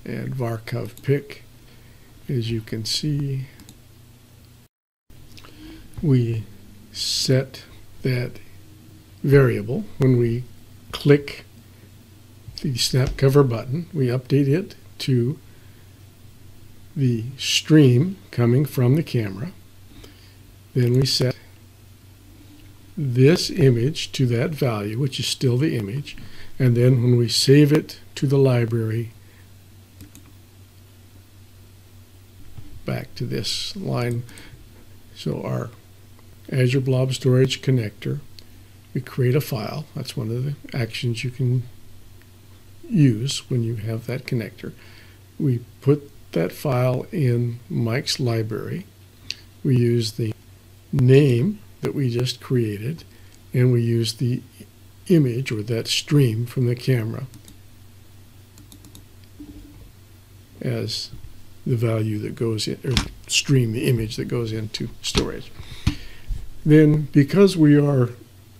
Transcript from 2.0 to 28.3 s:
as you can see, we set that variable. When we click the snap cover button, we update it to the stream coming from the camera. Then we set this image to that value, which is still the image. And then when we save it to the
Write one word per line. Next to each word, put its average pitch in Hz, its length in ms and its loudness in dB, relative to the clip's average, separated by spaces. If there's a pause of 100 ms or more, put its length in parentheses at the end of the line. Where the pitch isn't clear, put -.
as 117 240 -4
you 113 80 -4
can 110 240 -10
see, 139 640 -4 (2500)
we 117 400 0 (480)
set - 720 -2 (380)
that 123 320 -4 (880)
variable. 135 640 2 (120)
When 131 200 4
we 120 260 0 (480)
click - 540 2 (1160)
the 135 160 -4
snap 135 380 -2
cover 139 280 4
button, 131 500 -2
we 135 140 0
update 135 420 0
it 175 260 -2 (240)
to 127 400 0 (1600)
the 120 300 0 (120)
stream 151 800 4 (140)
coming 120 340 4
from 127 300 2
the 160 80 0
camera. 107 480 -4 (1200)
Then 123 200 2
we 131 120 4
set 127 300 0 (1600)
this 139 520 4
image 135 640 2
to 135 140 0
that 123 240 0
value, 110 460 -2
which 135 220 -2
is 123 80 -4
still 123 300 0
the 143 200 0
image. 113 380 -6 (420)
And 123 200 4
then 123 260 6
when 123 140 6
we 120 100 2
save 143 460 6
it - 260 0 (160)
to 143 120 -2
the 139 100 2